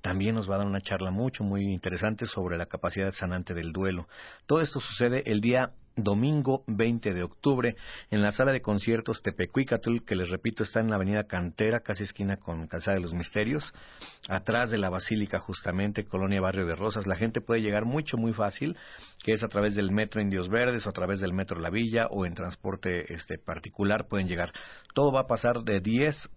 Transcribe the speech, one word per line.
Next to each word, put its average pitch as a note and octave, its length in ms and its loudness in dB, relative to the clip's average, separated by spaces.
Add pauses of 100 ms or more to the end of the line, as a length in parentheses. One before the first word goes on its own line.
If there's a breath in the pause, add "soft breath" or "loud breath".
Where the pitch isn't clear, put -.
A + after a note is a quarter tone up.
también G2 340 0
nos G2+ 120 -2
va G2 60 0
a G2 40 0
dar G2+ 100 0
una G2 120 -2
charla F#2+ 300 -2
mucho, A2+ 320 -2
muy G2 200 0
interesante G2 640 -2
sobre F2+ 320 -4
la E2+ 80 -4
capacidad F#2+ 460 -2
sanante F2+ 420 -4
del E2 180 -4
duelo. F#2 340 -2 (400 loud breath)
Todo D#3 140 4
esto C#3+ 200 -2
sucede A#2+ 460 0
el G#2+ 140 2
día B2 300 2 (260)
domingo C3 720 2
veinte A2+ 460 2
de F2+ 120 -2
octubre B2 500 2 (360 loud breath)
en G#2 120 4
la G#2 100 6
sala C3 200 4
de C3 100 0
conciertos A2+ 600 0
Tepecuicatl, A#2 840 0
que - 80 0
les F2+ 160 0
repito A2 320 -2
está A2 180 0
en A2+ 80 2
la G#2+ 60 2
avenida G2+ 300 2
Cantera, G#2 560 0
casi G#2 240 -4
esquina G2 340 -2
con E2 300 -8
Calzada F2 260 0
de F#2 80 2
los E2+ 100 -4
Misterios, F2 580 -2 (580 loud breath)
atrás A2+ 420 0
de A2 80 0
la G2 100 0
Basílica G2+ 520 -2
justamente, G2 640 -2
Colonia F#2+ 360 0
Barrio F#2 240 0
de E2 120 -2
Rosas. G#2 300 -2
La F#2+ 100 0
gente A2 260 0
puede A#2 180 2
llegar G#2 240 0
mucho, C#3 320 -2
muy A2+ 160 2
fácil, A#2 460 -2 (460 loud breath)
que A2 80 4
es A2 100 2
a A2 60 -2
través G2+ 260 2
del G2+ 160 2
metro G#2+ 320 2
Indios F#2+ 260 0
Verdes A#2 380 2
o G#2 40 -4
a - 40 -10
través F#2 260 -2
del F#2 140 0
metro F#2 260 -2
La E2 100 -2
Villa A2+ 360 2
o G2 180 -2
en F2 100 -4
transporte, F2+ 800 -4
este, E2+ 240 -8
particular G2 720 -2
pueden F#2+ 200 0
llegar. F2 240 -2 (420 loud breath)
Todo C#3 180 6
va C3 100 4
a B2+ 40 -2
pasar A#2+ 380 0
de G#2 160 2
diez B2 360 2 (200)